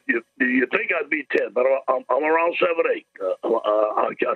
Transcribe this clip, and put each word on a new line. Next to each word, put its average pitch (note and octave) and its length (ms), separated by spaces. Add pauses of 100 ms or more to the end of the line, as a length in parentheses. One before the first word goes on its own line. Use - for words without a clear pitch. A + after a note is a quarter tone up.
you, B2 160 (180)
you B2+ 300
think G#3 280
I'd D3 120
be D3+ 140 (120)
ten, C3+ 160
but B2+ 120 (240)
I'm, B2+ 200
I'm B2+ 160
around E3 360
seven, E3 240 (100)
eight. - 120 (140)
Uh, F#2 280
uh, A2+ 100
I, G#2+ 500
I A2 280